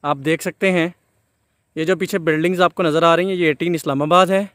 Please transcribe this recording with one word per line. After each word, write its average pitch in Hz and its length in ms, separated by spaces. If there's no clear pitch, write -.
आप 147 160
देख 156 220
सकते 190 300
हैं 175 220
ये 160 100
जो 180 100
पीछे 190 240
बिल्डिंग्स 165 420
आपको 180 220
नज़र 160 200
आ 170 120
रही 180 120
हैं 190 80
ये 175 140
एटीन 165 260
इस्लामाबाद 156 560
है 196 240